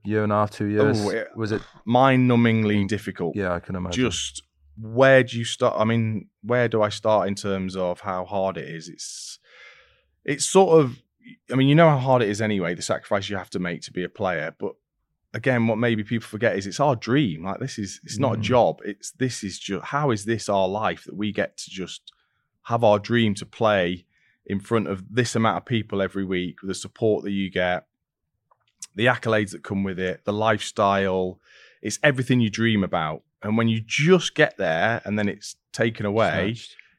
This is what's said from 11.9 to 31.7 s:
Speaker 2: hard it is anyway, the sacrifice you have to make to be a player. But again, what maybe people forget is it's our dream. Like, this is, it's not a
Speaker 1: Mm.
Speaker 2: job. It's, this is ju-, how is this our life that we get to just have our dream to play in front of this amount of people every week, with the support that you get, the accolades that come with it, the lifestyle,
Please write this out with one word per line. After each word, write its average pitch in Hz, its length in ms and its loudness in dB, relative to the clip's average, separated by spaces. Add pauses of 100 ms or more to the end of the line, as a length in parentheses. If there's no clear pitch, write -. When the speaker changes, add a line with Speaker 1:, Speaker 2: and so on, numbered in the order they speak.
Speaker 2:
hard 127 240 2
it 101 80 2
is 104 120 -2
anyway, 95 340 0
the 82 80 -12
sacrifice 101 460 -2
you 101 80 -6
have 90 140 -10
to 98 80 -6
make 87 240 -4
to - 80 -18
be 90 120 -6
a 82 60 -6
player. 82 500 -4
But - 140 -8 (600)
again, 120 340 0
what 110 120 0
maybe 117 240 0
people 113 240 -6
forget 104 280 0
is 98 120 -4
it's 92 120 -10
our 143 160 2
dream. 110 480 -2
Like, 98 160 -8
this 131 200 -8
is, 95 240 -10
it's 113 160 -10
not 123 160 0
a - 20 -6
Speaker 1:
Mm. 110 60 -6
Speaker 2:
job. 101 420 2
It's, - 260 -12
this 127 320 -6
is 95 140 -8
ju-, 95 240 -6
how 143 300 -2
is 104 140 -2
this 110 240 -4
our 98 180 2
life 95 380 -4
that - 100 -14
we 104 160 -4
get - 260 -4
to - 140 -16
just 92 400 -12 (520)
have 117 200 -2
our 104 160 6
dream 113 360 2
to - 100 -12
play 92 600 0 (400)
in 98 160 -6
front 110 260 -2
of 92 160 -6 (100)
this 120 220 -2
amount 110 220 2
of - 80 -8
people 104 360 -2
every 98 220 -2
week, 90 380 -4
with 95 80 -8
the 92 60 -4
support 104 500 -2
that 101 60 -4
you 98 200 -2
get, 90 340 -2 (1080)
the 107 120 0
accolades 110 440 0
that 85 120 -14
come 98 200 -4
with 95 160 -4
it, 92 240 -4
the 101 80 -2
lifestyle, 98 1080 0 (420)